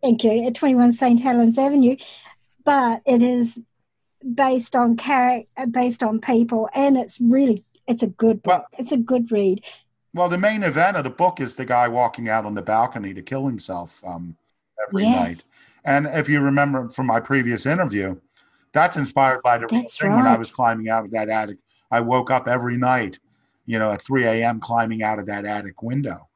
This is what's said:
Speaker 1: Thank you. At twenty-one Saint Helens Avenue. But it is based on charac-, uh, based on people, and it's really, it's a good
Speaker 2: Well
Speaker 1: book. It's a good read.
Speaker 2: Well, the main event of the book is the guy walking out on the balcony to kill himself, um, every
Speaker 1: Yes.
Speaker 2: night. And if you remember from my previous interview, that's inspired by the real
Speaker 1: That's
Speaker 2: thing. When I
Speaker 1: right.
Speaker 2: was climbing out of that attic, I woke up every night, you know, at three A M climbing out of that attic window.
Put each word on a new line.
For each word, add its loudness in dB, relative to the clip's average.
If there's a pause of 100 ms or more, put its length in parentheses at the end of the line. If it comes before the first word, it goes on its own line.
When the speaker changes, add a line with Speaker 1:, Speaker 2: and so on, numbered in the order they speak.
Speaker 1:
Thank 2
you. 2
At -4
twenty-one 4
Saint 4
Helens 2
Avenue. 4 (720)
But 2
it 4
is 0 (760)
based 0
on 4
charac-, 0
uh, -6
based -2
on -2
people, 0
and 4
it's -6
really, 2 (240)
it's -2
a -2
good 0
Speaker 2:
Well 2
Speaker 1:
book. -6 (100)
It's -8
a 0
good 0
read. 0 (500)
Speaker 2:
Well, 0
the 0
main 0
event 2
of -4
the -4
book -2
is -6
the -8
guy 2
walking -2
out 0
on -6
the -8
balcony -2
to -14
kill -6
himself, -10
um, -12 (500)
every -2
Speaker 1:
Yes. 4
Speaker 2:
night. -4 (420)
And 2
if -2
you 2
remember 0
from -6
my 0
previous -2
interview, -2 (560)
that's 2
inspired 0
by 4
the -6
real 0
Speaker 1:
That's -14
Speaker 2:
thing. 0
When 4
I 4
Speaker 1:
right. 2
Speaker 2:
was -8
climbing -2
out 0
of -14
that -4
attic, -4 (300)
I 2
woke 0
up 0
every -2
night, -2 (480)
you -4
know, 0
at -6
three -2
A 0
M 0
climbing -2
out -2
of -10
that -8
attic -10
window. -8